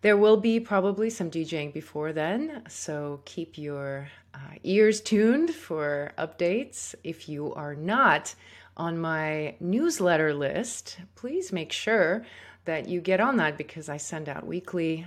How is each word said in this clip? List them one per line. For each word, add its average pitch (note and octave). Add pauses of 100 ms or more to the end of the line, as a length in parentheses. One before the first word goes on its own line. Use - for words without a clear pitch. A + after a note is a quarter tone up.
There G#3
will G#3+
be A3+
probably G3+
some F3
D D#3+
J D#3
ing D3
before D3+
then, A3
so D3
keep -
your, C#3 (240)
uh, C#3
ears G#3+
tuned B3+
for D3
updates. F3
If D#3+
you D3
are D3
not F3 (420)
on E3+
my D#3
newsletter F3
list, D3 (160)
please E4+
make E3
sure G#3+ (380)
that D#3+
you F3+
get F#3
on A#3+
that, D#3
because D#3
I D3
send D#3
out -
weekly E3